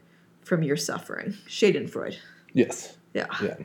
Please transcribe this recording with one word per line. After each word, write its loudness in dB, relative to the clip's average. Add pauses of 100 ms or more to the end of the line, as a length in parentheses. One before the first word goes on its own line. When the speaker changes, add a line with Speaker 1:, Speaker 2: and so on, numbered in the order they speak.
(420)
Speaker 1:
from 2
your 2
suffering. -6 (120)
Schadenfreude. 2 (380)
Speaker 2:
Yes. 2 (160)
Speaker 1:
Yeah. -2 (160)
Speaker 2:
Yeah. -2